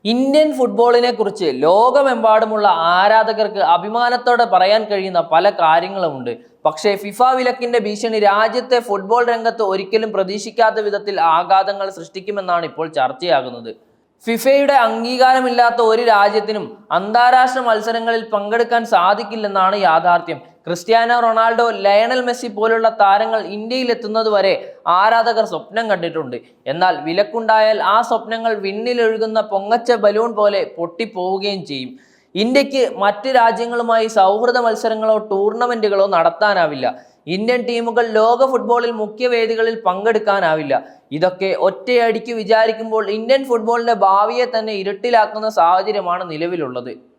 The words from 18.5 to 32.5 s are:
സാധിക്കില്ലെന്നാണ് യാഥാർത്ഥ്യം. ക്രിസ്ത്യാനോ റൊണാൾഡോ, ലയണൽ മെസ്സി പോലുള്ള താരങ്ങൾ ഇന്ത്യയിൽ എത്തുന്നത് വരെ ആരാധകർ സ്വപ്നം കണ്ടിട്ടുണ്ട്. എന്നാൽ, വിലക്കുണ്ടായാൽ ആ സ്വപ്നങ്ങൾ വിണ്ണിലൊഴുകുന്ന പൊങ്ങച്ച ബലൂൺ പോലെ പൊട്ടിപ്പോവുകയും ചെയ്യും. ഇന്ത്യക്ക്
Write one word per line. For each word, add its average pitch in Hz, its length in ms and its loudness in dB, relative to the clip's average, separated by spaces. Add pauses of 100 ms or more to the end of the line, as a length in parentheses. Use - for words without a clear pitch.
സാധിക്കില്ലെന്നാണ് 202 960 0
യാഥാർത്ഥ്യം. 170 720 0 (160)
ക്രിസ്ത്യാനോ 226 520 2
റൊണാൾഡോ, 226 500 2
ലയണൽ 214 520 2
മെസ്സി 240 260 -4
പോലുള്ള 220 420 0
താരങ്ങൾ 220 520 2
ഇന്ത്യയിൽ 226 480 -6
എത്തുന്നത് 220 400 -2
വരെ 196 460 0 (120)
ആരാധകർ 220 580 2
സ്വപ്നം 220 440 -8
കണ്ടിട്ടുണ്ട്. 160 480 -4 (300)
എന്നാൽ, 165 340 0
വിലക്കുണ്ടായാൽ 214 840 0
ആ 208 180 2
സ്വപ്നങ്ങൾ 226 520 -4
വിണ്ണിലൊഴുകുന്ന 220 880 -2
പൊങ്ങച്ച 214 500 -2
ബലൂൺ 214 440 0
പോലെ 202 420 0
പൊട്ടിപ്പോവുകയും 190 880 -6
ചെയ്യും. 131 340 -12 (360)
ഇന്ത്യക്ക് 254 640 0